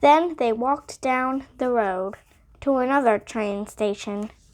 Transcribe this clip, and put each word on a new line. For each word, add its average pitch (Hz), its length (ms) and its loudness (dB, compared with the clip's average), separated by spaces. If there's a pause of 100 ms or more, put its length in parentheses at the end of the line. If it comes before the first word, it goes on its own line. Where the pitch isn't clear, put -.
Then 311 360 6
they 240 160 0
walked 254 480 -4
down 262 460 -2 (120)
the 254 120 -2
road 196 460 -2 (460)
to 277 160 2
another 254 400 2
train 208 480 -6
station. 208 640 -6 (240)